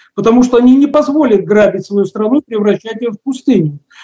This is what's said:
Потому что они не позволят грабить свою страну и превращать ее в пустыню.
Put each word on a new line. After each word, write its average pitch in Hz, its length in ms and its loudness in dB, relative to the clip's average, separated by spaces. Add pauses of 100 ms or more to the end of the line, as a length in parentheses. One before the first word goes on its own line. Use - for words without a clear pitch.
(140)
Потому 226 280 2
что 247 140 0
они 247 180 4
не 277 140 2
позволят 285 560 0
грабить 196 420 0
свою 202 180 -2
страну 214 360 -2
и - 40 -16
превращать 214 560 -4
ее 233 120 -4
в 214 80 -14
пустыню. 190 580 -2 (260)